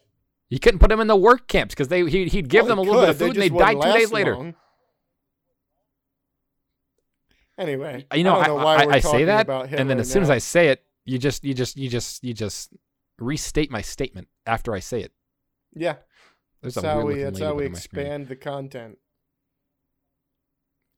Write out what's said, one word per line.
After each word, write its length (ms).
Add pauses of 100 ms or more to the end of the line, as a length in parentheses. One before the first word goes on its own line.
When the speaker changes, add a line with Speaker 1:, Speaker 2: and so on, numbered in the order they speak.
(480)
Speaker 1:
He 100
couldn't 200
put 100
them 120
in 80
the 80
work 320
camps 260
'cause 140
they, 180
he, 220
he'd 200
give 140
Speaker 2:
Well, 60
Speaker 1:
them 100
a 60
Speaker 2:
he 40
Speaker 1:
little 140
bit 40
Speaker 2:
could. 40
Speaker 1:
of 80
Speaker 2:
They 80
Speaker 1:
food 100
and 80
Speaker 2:
just 80
Speaker 1:
they 60
died 180
Speaker 2:
wouldn't 180
Speaker 1:
two 40
days 100
Speaker 2:
last 60
Speaker 1:
later. 220
Speaker 2:
long. 180 (3000)
Anyway, 560
Speaker 1:
You 80
know, 140
Speaker 2:
I 0
don't 80
Speaker 1:
I, 20
Speaker 2:
know 180
why 120
Speaker 1:
I, 100
Speaker 2:
we're 60
Speaker 1:
I 80
say 100
Speaker 2:
talking 160
Speaker 1:
that, 160
Speaker 2:
about 220
Speaker 1:
and 80
then 160
Speaker 2:
Hitler 120
Speaker 1:
as 120
soon 100
as 60
Speaker 2:
now. 80
Speaker 1:
I 20
say 300
it, 160 (200)
you 140
just, 260
you 100
just, 220
you 120
just, 340
you 100
just 400 (460)
restate 520
my 120
statement 460 (180)
after 280
I 40
say 240
it. 100 (640)
Speaker 2:
Yeah. 220 (640)
Speaker 1:
There's 140
Speaker 2:
That's 100
Speaker 1:
a 60
Speaker 2:
how 60
Speaker 1:
weird 100
Speaker 2:
we, 80
Speaker 1:
looking 100
Speaker 2:
that's 160
how 140
we 80
Speaker 1:
ladybug 40
on 60
my 80
screen. 260
Speaker 2:
expand 220
the 80
content. 600 (2000)